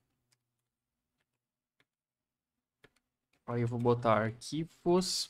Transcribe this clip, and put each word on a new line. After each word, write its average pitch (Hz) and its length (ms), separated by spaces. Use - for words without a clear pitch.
Aí 120 160
eu 117 60
vou 120 100
botar 120 360
arquivos 160 1160